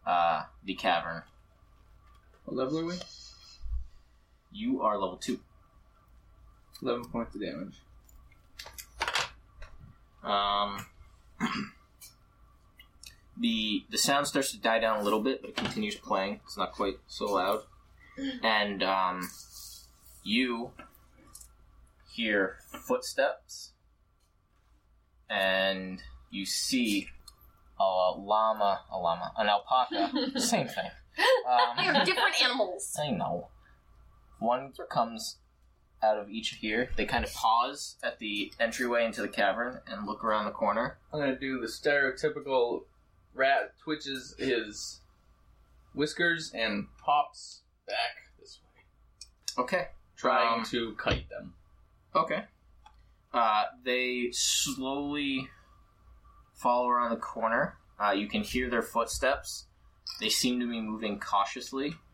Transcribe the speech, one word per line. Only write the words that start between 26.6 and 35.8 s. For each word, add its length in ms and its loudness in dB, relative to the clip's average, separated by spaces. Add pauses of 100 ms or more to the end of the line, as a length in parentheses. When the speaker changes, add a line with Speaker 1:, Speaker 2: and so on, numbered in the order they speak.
Speaker 1:
a 60 2 (320)
llama, 640 2 (120)
a 60 -6
llama, 380 0
an 120 2
alpaca, 920 2
Speaker 3:
<laughs> 0 -
Speaker 1:
same 280 2
thing. 220 -6 (260)
Speaker 4:
<laughs> 80 2 (240)
Speaker 1:
Um, 280 6
Speaker 4:
They 120 2
are 160 4
different 400 2
animals. 520 0
Speaker 1:
I 140 -2
know. 380 -2 (880)
One 340 0 (160)
comes 500 -2 (600)